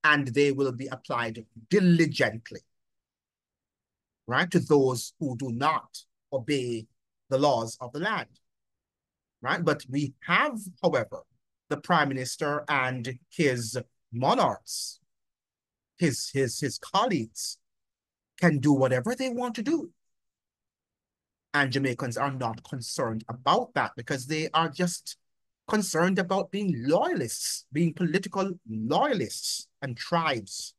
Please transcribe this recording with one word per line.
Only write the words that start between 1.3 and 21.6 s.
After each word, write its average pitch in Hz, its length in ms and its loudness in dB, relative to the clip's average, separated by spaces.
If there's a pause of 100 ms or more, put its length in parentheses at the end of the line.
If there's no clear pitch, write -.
diligently, 165 920 4 (1700)
right, 151 240 0
to 180 80 4
those 131 600 4
who 127 160 -4
do 131 160 -6
not 143 460 -2 (340)
obey 123 540 -2 (420)
the 135 80 2
laws 123 420 2
of 123 140 -12
the 143 60 -8
land, 190 320 -4 (1120)
right? 151 200 0
But 151 280 0
we 139 240 -2 (120)
have, 226 320 2 (240)
however, 151 420 0 (440)
the 147 80 -2
Prime 151 320 2
Minister 147 600 -4
and 127 500 -2 (100)
his 123 480 0 (360)
monarchs, 156 880 0 (1000)
his, 147 340 0
his, 135 280 0
his 135 180 -4
colleagues, 190 800 -2 (840)
can 156 200 4
do 147 120 6
whatever 131 440 2
they 262 140 -2
want 240 260 -4
to 226 80 -4
do. 302 260 -2 (1600)
And 139 200 2